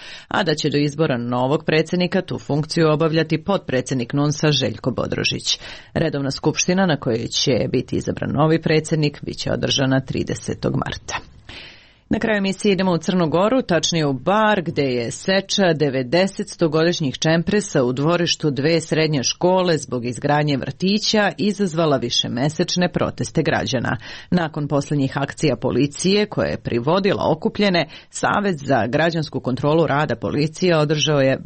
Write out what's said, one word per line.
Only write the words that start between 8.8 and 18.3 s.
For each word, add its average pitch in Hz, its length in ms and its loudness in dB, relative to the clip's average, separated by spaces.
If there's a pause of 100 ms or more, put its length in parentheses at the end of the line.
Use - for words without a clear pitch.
bit - 160 -8
će - 140 -4
održana 131 480 0
tridesetog - 760 -4
marta. - 400 -6 (960)
Na 220 100 0
kraju 220 180 0
emisije 196 360 0
idemo 185 180 2
u 170 60 2
Crnu 180 320 0
Goru, 208 320 2
tačnije 160 440 0
u 143 80 2
Bar, 196 480 2
gde 147 220 -2
je 123 280 -2
seča 190 640 2
devedeset 147 760 0
stogodišnjih 160 680 2
čempresa 165 640 2
u 123 100 2
dvorištu 160 580 0